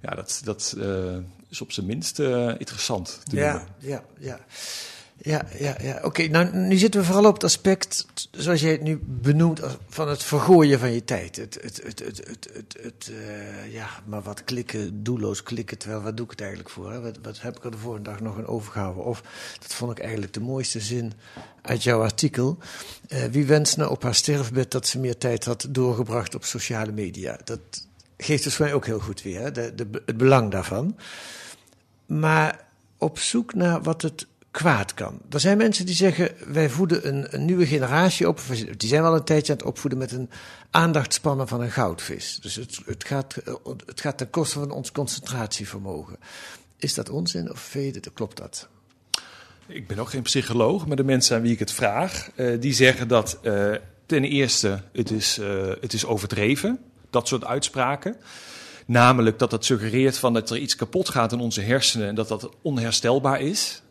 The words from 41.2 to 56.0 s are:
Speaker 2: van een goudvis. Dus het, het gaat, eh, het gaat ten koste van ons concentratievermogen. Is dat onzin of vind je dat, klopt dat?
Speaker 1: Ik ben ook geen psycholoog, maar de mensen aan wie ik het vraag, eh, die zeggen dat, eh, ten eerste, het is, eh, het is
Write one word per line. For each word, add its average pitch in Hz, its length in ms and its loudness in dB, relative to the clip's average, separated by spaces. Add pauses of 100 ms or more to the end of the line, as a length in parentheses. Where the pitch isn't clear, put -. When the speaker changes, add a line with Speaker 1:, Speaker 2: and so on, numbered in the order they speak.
Speaker 2:
van 120 140 -4
een 117 100 -4
goudvis. - 680 -4
Dus - 140 -8
het, 117 300 -12
het - 180 -10
gaat, 139 340 -4
eh, 123 160 -10 (320)
het - 160 -12
gaat 143 160 -4
ten 120 120 -6
koste 147 300 -2
van 143 120 -6
ons 135 200 -10
concentratievermogen. 98 1300 -8 (600)
Is - 160 -4
dat - 160 -6
onzin 151 420 -4
of - 80 -12
vind 139 360 -6
je 101 60 -12
dat, - 120 -16
klopt - 240 -8
dat? - 300 -14 (1000)
Speaker 1:
Ik 117 200 -12
ben 101 120 -6
ook 120 100 -6
geen 131 120 -6
psycholoog, 127 640 0
maar 151 100 -2
de 135 60 2
mensen 127 320 4
aan 113 60 2
wie 117 100 2
ik 113 80 0
het - 120 -4
vraag, 123 640 -2
eh, 120 240 0
die 135 140 0
zeggen 123 340 6
dat, 110 340 4
eh, 101 300 2 (340)
ten 147 180 2
eerste, 120 580 2 (120)
het 113 180 -2
is, 107 260 0
eh, 101 300 -2 (140)
het 117 120 -6
is 110 120 -2